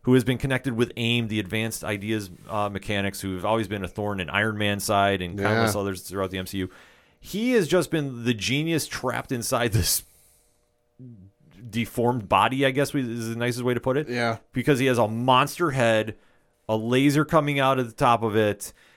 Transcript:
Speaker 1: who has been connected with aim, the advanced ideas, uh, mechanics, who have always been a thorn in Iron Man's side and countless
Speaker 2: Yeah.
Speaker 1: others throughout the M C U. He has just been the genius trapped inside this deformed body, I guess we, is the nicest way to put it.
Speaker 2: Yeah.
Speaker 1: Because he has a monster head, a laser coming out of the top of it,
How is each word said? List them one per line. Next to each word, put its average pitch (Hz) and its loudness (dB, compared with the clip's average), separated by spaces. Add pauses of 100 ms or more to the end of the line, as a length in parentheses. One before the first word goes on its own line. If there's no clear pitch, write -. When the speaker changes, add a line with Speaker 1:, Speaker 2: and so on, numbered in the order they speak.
Speaker 1:
who 127 4
has 127 6
been 123 0
connected 135 -2
with 120 0
aim, 117 0
the 107 -2
advanced 110 -4
ideas, 104 -4 (180)
uh, 104 -2
mechanics, 98 -4
who 95 -4
have 90 -6
always 110 0
been 98 -6
a 90 -6
thorn 104 -4
in 80 -6
Iron 107 0
Man's 101 -2
side 98 2
and 87 -6
countless 107 2
Speaker 2:
Yeah. 104 -2
Speaker 1:
others 98 -4
throughout 95 -4
the 92 -4
M 92 -6
C 98 -6
U. 92 -4 (480)
He 226 -4
has 214 4
just 165 2
been 139 -4
the 120 2
genius 139 -2
trapped - -6
inside 117 -2
this - 0 (1700)
deformed 117 -2
body, 120 4
I 135 2
guess 135 -2
we, 143 -2
is 117 -6
the 117 -6
nicest 120 -2
way 123 2
to 120 0
put 131 0
it. 156 -4
Speaker 2:
Yeah. 117 -2 (160)
Speaker 1:
Because 127 2
he 131 2
has 127 4
a 113 4
monster 131 2
head, 113 2 (540)
a 110 2
laser 135 4
coming 147 2
out 135 2
of 123 -2
the 110 -14
top 117 4
of 107 -2
it, 107 2 (240)